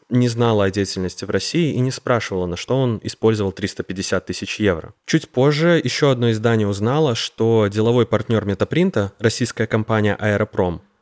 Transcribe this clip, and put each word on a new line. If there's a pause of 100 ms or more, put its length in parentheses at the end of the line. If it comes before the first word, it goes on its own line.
не
знала
о
деятельности
в
России
и
не
спрашивала,
на
что
он
использовал
триста
пятьдесят
тысяч
евро. (100)
Чуть
позже
еще
одно
издание
узнало,
что
деловой
партнер
Метапринта,
российская
компания
Аэропром, (200)